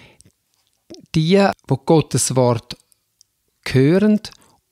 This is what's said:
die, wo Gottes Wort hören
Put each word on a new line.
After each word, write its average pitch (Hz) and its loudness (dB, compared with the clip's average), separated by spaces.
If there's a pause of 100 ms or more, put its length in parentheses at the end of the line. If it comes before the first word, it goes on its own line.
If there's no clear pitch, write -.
(1160)
die, 175 2 (220)
wo 131 -2
Gottes - -2
Wort 123 -2 (920)
hören 190 0 (520)